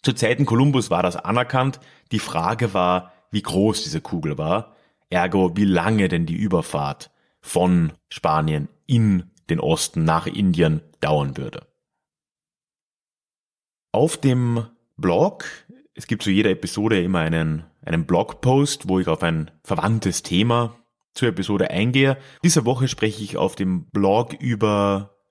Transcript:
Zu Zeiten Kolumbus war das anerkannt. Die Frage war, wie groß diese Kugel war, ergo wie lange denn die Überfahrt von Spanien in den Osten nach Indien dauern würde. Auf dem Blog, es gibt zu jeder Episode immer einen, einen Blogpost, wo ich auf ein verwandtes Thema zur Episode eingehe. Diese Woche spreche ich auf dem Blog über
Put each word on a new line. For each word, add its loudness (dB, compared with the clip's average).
Zu 0
Zeiten 0
Kolumbus 2
war 2
das -2
anerkannt. -2
Die -2
Frage -2
war, 0
wie -2
groß 0
diese -6
Kugel -6
war, -4
ergo 2
wie 2
lange 2
denn 0
die -4
Überfahrt -4
von 2
Spanien -2
in 2
den 0
Osten -2
nach 2
Indien 2
dauern -2
würde. -12
Auf 2
dem 0
Blog, 0
es -18
gibt -4
zu 0
jeder 2
Episode -2
immer 0
einen, -2
einen -2
Blogpost, 0
wo 2
ich 0
auf -2
ein -2
verwandtes -2
Thema 0
zur 0
Episode -2
eingehe. 2
Diese 4
Woche 0
spreche -4
ich -8
auf 0
dem -2
Blog 2
über 0